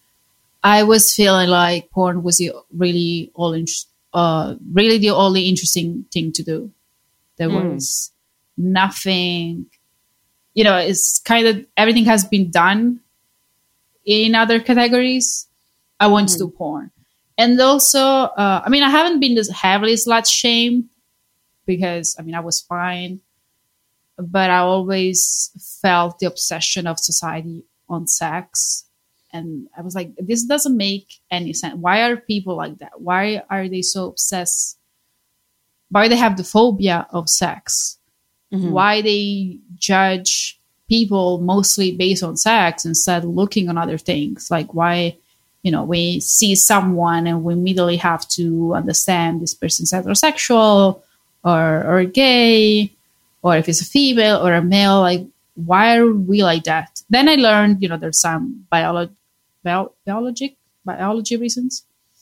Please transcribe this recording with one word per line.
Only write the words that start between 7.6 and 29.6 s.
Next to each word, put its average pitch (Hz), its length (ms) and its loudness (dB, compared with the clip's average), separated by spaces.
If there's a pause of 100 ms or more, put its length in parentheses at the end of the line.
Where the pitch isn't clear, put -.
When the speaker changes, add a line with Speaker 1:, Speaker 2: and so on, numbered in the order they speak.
Speaker 1:
was - 360 -8 (460)
nothing, 180 1120 -2 (880)
you 214 80 4
know, 196 140 4
it's 175 420 -2
kind 233 280 2
of, 220 180 -2 (120)
everything 220 280 4
has 214 200 4
been 190 260 0
done 208 480 2 (1040)
in 220 300 2
other 226 240 2
categories. 247 880 0 (520)
I 208 80 4
want 208 220 4
to 180 60 -2
Speaker 2:
Mm. 170 40 -4
Speaker 1:
do 185 100 -4
porn. 156 420 -12 (460)
And 240 240 4
also, 269 400 4
uh, 247 640 0
I 202 40 0
mean, 285 140 4
I 269 60 4
haven't 311 320 2
been 247 140 2
this 208 140 0
heavily 202 440 0
slut 226 360 0
shamed 240 600 0 (760)
because, 175 540 -4
I 165 40 -16
mean, 165 120 -10
I 170 60 -6
was 165 180 -6
fine, 180 600 -8 (960)
but 185 320 -2
I 180 80 2
always 185 920 -2 (300)
felt 175 380 0
the 185 60 -4
obsession 170 600 -6
of 160 120 -6
society 165 640 -6 (240)
on 170 200 -8
sex. - 760 -4 (480)
And 160 460 -12